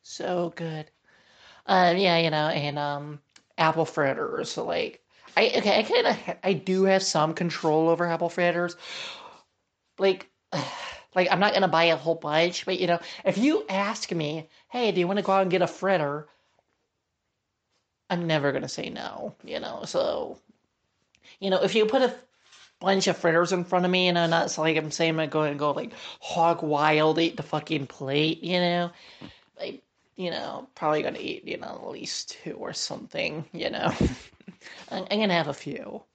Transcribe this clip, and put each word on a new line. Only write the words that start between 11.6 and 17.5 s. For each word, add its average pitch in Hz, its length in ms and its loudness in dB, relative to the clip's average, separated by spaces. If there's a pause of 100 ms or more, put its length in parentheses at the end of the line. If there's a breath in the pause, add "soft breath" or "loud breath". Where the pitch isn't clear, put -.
buy 165 160 4
a 160 120 4
whole 160 180 0
bunch, 165 500 0
but, 185 140 -2
you 180 80 0
know, 170 120 2 (260 loud breath)
if 190 120 2
you 302 320 2
ask 202 420 -4
me, 156 380 -4 (200 soft breath)
"Hey, 240 240 0
do 180 60 2
you 175 80 2
wanna 196 160 0
go 190 100 2
out 196 100 6
and 180 80 2
get 180 100 4
a 175 60 4
fritter?" 151 600 0 (1800 soft breath)